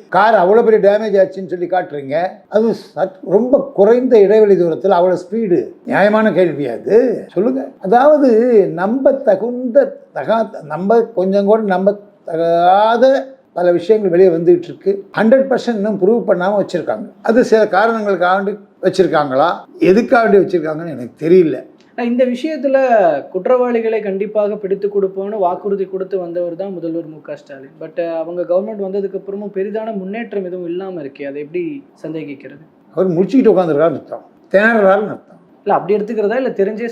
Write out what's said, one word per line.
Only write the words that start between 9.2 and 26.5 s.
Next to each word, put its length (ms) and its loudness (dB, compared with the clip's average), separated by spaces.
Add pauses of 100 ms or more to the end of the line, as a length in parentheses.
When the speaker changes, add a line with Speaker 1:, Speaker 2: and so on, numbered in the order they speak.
Speaker 1:
தகா-, 480 -4
நம்ம 400 0
கொஞ்சம் 440 -2
கூட 160 2
நம்ப 440 -2 (180)
தகாத 1120 2 (180)
பல 200 2
விஷயங்கள் 380 0
வெளியே 180 6
வந்துகிட்டு 360 2
இருக்கு. 480 -6
ஹண்ட்ரட் 360 2
பர்சன்ட் 260 -2
இன்னும் 260 -4
ப்ரூவ் 280 2
பண்ணாம 280 0
வச்சிருக்காங்க. 500 -4 (160)
அது 220 2
சில 200 2
காரணங்களுக்காண்டி 920 -2 (240)
வச்சிருக்காங்களா, 680 0 (300)
எதுக்காண்டி 560 4
வச்சிருக்காங்கன்னு 520 -2
எனக்கு 400 -8
தெரியல. 360 4 (320)
Speaker 2:
ஆனா, 120 -4
இந்த 160 0
விஷயத்துல 520 -2 (520)
குற்றவாளிகளை 720 0
கண்டிப்பாக 560 -4
பிடித்து 320 -4
கொடுப்போம்னு 500 -4
வாக்குறுதி 460 -2
கொடுத்து 340 -6
வந்தவர் 380 -6